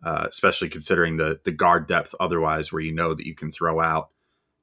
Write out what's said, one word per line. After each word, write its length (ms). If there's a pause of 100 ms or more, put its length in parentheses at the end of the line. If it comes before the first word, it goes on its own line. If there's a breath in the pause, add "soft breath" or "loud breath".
uh, 240
especially 400
considering 500
the, 280
the 60
guard 360
depth 320
otherwise, 540
where 80
you 100
know 220
that 140
you 80
can 160
throw 280
out, 300 (540)